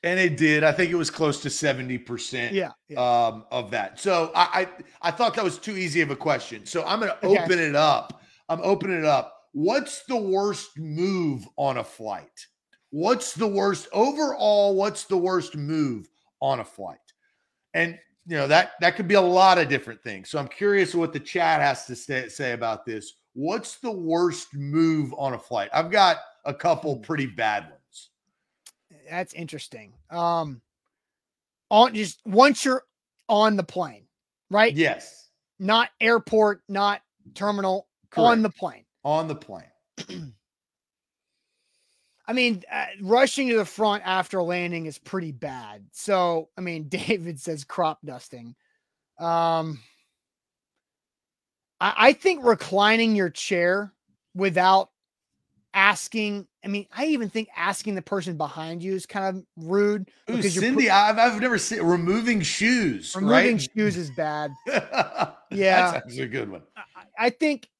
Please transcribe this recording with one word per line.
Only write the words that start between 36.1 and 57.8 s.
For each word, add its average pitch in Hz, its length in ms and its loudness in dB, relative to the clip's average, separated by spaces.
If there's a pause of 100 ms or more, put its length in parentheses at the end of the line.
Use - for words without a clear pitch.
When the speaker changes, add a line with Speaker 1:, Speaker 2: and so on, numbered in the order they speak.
Speaker 2:
not 202 340 -2 (340)
terminal, 196 520 -4 (280)
on 233 240 6
Speaker 1:
Correct. 220 40 2
Speaker 2:
the 214 60 0
plane. - 360 -10 (180)
Speaker 1:
On 156 240 0
the 151 80 -6
plane. 87 280 -18 (340)
Speaker 2:
<clears throat> 165 360 -14 (1900)
I 226 60 -4
mean, 240 380 0
uh, - 140 -4 (160)
rushing 254 480 2
to 233 80 2
the 208 80 2
front 208 400 -2
after 185 360 -2
landing 175 440 -4
is 151 120 -12
pretty 170 360 -8
bad. 113 580 -14
So, 175 680 -2
I 185 40 -12
mean, 170 220 -8
<laughs> 147 60 -14
David 170 500 -4
says 156 240 -8
crop 160 420 -2
dusting. 123 500 -16 (640)
Um, 165 600 0 (2000)
I, - 160 0
I 254 160 8
think 330 320 0
reclining 220 680 4
your 185 140 0
chair 185 640 0 (420)
without 185 540 4 (840)
asking, 202 760 0 (160)
I 196 60 -10
mean, 202 260 -6
I 269 120 -2
even 240 220 -2
think 220 280 -6
asking 190 380 -4